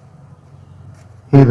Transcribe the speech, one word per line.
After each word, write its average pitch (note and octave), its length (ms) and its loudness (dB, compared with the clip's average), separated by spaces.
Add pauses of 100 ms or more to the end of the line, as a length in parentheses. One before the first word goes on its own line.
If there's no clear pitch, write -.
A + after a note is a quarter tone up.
(1400)
ఈ - 20 2 (120)